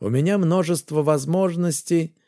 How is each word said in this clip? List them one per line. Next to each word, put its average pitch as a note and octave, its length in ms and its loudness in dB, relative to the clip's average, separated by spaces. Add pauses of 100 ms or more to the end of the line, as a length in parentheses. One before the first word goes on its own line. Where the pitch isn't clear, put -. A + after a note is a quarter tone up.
У G2 80 -4
меня D3+ 300 0
множество E3 640 0
возможностей, E3 1120 0 (120)